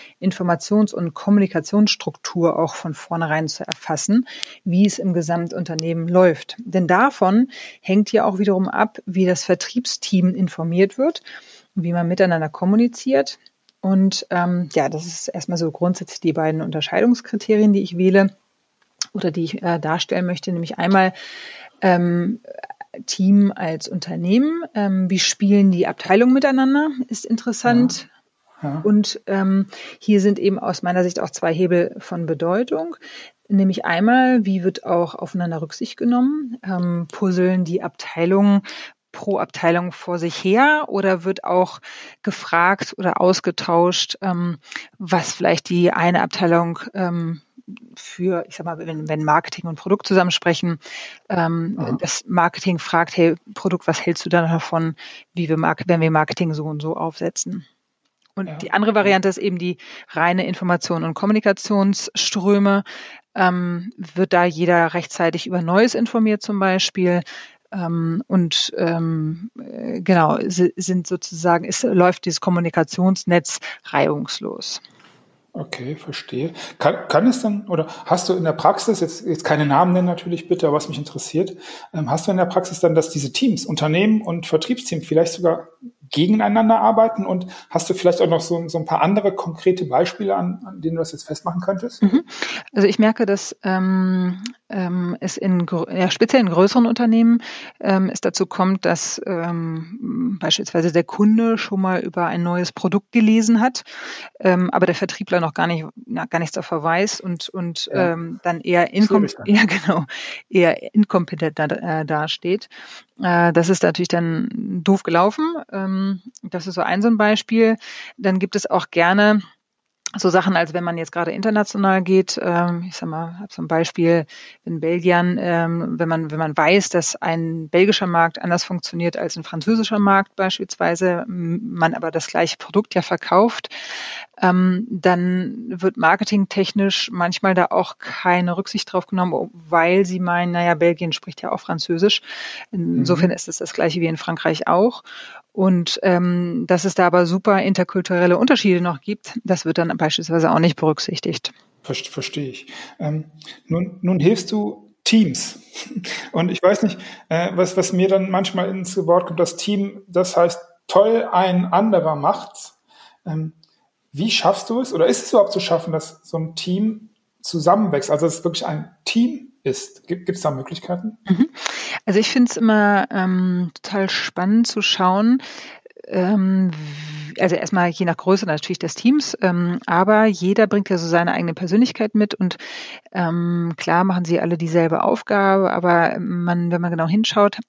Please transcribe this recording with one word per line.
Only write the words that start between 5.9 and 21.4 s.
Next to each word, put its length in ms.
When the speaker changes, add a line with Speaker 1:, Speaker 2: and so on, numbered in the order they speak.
Speaker 1:
läuft. 500
Denn 280
davon 640
hängt 320
ja 120
auch 140
wiederum 300
ab, 380
wie 200
das 180
Vertriebsteam 920
informiert 640
wird, 240
wie 180
man 160
miteinander 400
kommuniziert. 880
Und, 500
ähm, 420
ja, 160
das 180
ist 220
erstmal 300
so 120
grundsätzlich 500
die 120
beiden 300
Unterscheidungskriterien, 1080
die 100
ich 140
wähle 400
oder 180
die 140
ich, 180
äh, 160
darstellen 480
möchte, 260
nämlich 260
einmal, 340